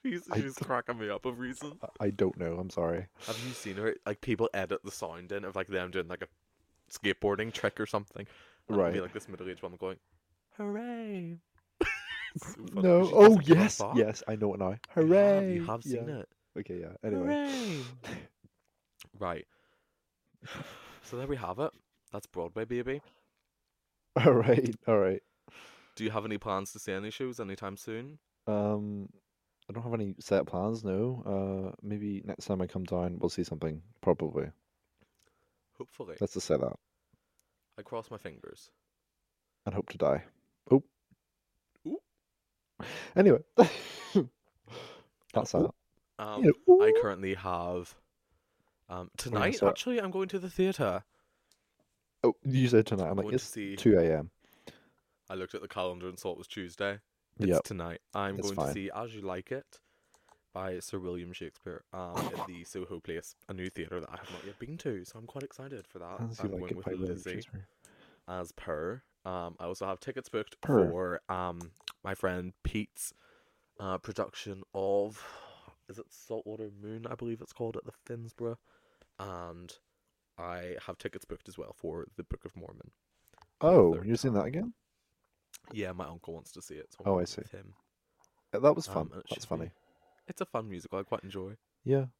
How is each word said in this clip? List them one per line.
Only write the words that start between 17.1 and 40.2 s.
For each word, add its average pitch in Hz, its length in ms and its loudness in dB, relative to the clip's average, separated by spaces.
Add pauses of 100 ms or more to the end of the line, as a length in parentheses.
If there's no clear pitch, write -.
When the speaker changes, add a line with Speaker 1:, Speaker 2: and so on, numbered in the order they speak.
Speaker 1:
Hooray. 269 580 -2 (220)
<laughs> - 240 -12 (880)
Right. 87 280 -6 (1600)
So - 140 -12
there 131 100 -6
we 139 100 -2
have 95 220 -6
it. 156 140 -2 (400)
That's 101 140 -10
Broadway, 92 380 -6
baby. 123 380 -4 (1120)
Speaker 2:
<laughs> 120 80 4
All 139 80 10
right. 117 420 4 (120)
All 110 120 6
right. 95 220 4 (760)
Speaker 1:
Do 110 80 -6
you 104 60 0
have 107 140 -4
any 107 140 -4
plans 98 340 -4
to 107 60 -16
see 101 140 -8
any 101 180 -6
shows 123 300 -8
anytime 98 360 -8
soon? 123 420 -10 (280)
Speaker 2:
Um, 104 640 -2 (600)
I - 40 -14
don't 113 100 -8
have 117 120 -4
any 104 260 -4
set 95 260 2
plans, 107 380 -4
no. 110 380 -2 (500)
Uh, - 100 -14
maybe 101 420 -6
next - 220 -10
time 95 160 -2
I 90 40 0
come 92 180 -6
down, 87 340 -2
we'll 90 120 0
see 90 140 -4
something, 78 380 -6 (200)
probably. 80 440 0 (1300)
Speaker 1:
Hopefully. - 420 -12
Speaker 2:
Let's 98 140 -2
just 92 120 -6
say 76 100 4
that. 64 200 -2 (1000)
Speaker 1:
I 104 40 -16
cross 113 280 -10
my 110 80 -12
fingers. - 520 -16 (960)
Speaker 2:
And 95 100 -4
hope 98 160 -4
to - 80 -14
die. 71 240 2 (480)